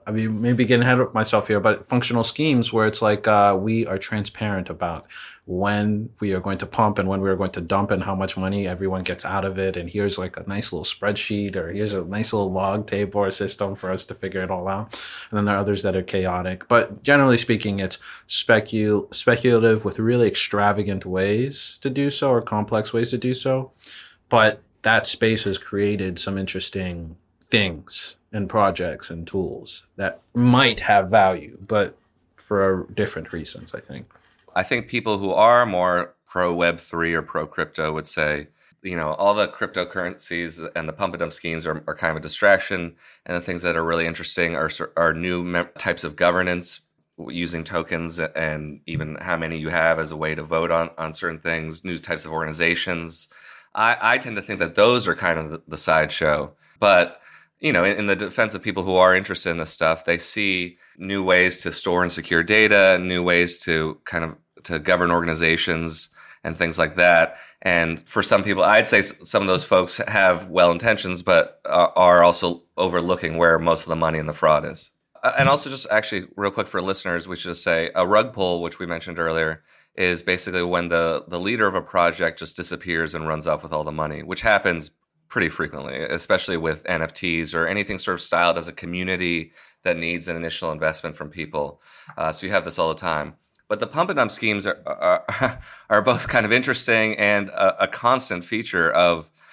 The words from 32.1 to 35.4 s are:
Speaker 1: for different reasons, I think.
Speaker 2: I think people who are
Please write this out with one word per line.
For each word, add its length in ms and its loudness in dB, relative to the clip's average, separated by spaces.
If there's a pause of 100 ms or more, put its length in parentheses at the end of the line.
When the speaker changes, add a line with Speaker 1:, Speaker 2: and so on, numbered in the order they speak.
Speaker 1:
for 580 0
different 380 -4
reasons, 440 -10
I 40 -8
think. 280 -16 (480)
Speaker 2:
I 80 2
think 260 -2
people 300 -2
who 120 -2
are 360 6